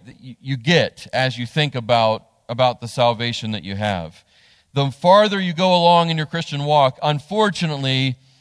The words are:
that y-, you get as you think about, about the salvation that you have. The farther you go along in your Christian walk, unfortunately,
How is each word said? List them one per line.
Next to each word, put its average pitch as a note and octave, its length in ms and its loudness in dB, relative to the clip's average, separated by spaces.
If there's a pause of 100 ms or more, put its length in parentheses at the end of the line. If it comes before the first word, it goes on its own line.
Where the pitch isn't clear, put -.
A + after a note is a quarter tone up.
that A2 180 -20
y-, B2+ 180 -20
you C3+ 160 -6
get B2 560 0
as B2 260 -2
you A#2+ 80 -8
think D3+ 280 -2
about, A2+ 520 0 (220)
about B2 320 0
the A#2+ 80 -10
salvation A#2 640 -2
that G2 120 -8
you G2 120 -8
have. F#2+ 460 -4 (520)
The C#3 160 -2
farther G3 500 4
you F3+ 140 -4
go F#3 200 0
along E3+ 360 4
in D#3+ 60 -2
your D#3 100 -2
Christian C#3+ 380 -6
walk, D3 380 2
unfortunately, D3 1120 -2 (240)